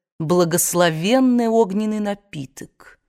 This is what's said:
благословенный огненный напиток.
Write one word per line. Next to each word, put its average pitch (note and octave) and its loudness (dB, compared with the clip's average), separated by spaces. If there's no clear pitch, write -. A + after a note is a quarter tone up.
благословенный F3 0
огненный G#3+ 0
напиток. - -12